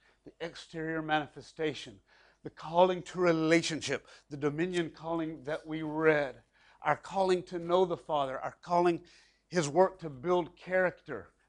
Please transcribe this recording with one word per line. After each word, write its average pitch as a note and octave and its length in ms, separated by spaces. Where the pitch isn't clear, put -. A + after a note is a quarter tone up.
the - 160
exterior D#3+ 600
manifestation, D3 1000
the D3+ 60
calling F3 540
to - 180
relationship, D#3+ 840
the C#3+ 60
dominion D#3+ 540
calling D#3+ 560
that D#3+ 200
we D#3+ 180
read, D3+ 600
our D3+ 160
calling F#3 460
to F3+ 140
know E3+ 280
the E3+ 100
Father, C#3 460
our - 200
calling, F3 440
His D#3+ 220
work F3+ 300
to D#3+ 100
build D3+ 480
character, F3 760